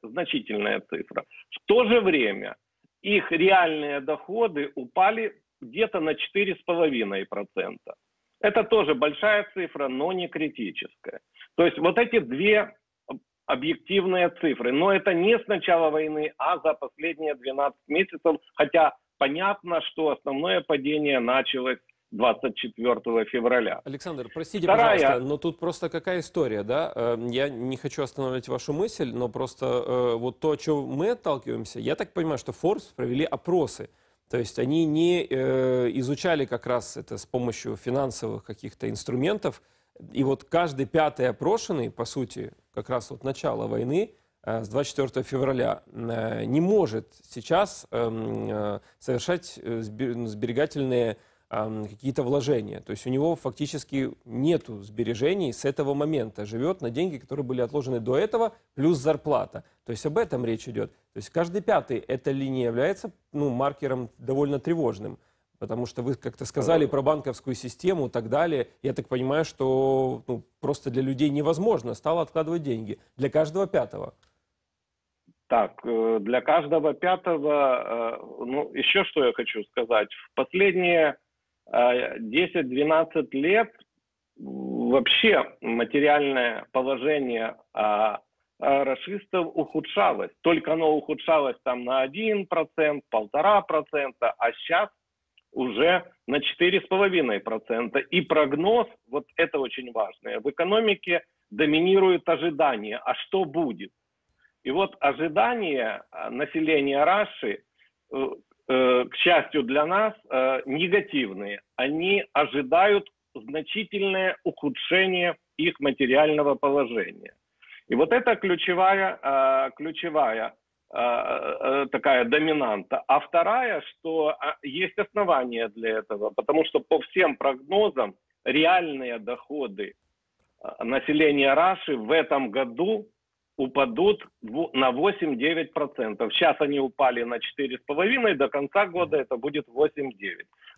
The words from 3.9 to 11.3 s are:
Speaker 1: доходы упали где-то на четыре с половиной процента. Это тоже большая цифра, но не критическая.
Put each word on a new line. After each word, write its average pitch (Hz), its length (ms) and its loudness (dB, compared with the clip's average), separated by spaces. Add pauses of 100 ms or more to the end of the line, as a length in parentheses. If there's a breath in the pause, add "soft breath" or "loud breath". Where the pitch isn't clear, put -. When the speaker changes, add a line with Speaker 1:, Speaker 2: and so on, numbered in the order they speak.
Speaker 1:
доходы 147 760 -2
упали 185 640 0 (220)
где-то 185 380 -2
на 156 140 0
четыре 190 420 -2
с - 80 -18
половиной 120 600 0
процента. 95 680 -8 (460)
Это 208 240 2
тоже 196 300 4
большая 208 600 2
цифра, 156 340 -4
но 139 240 -2
не 180 160 -4
критическая. - 920 -8 (360 loud breath)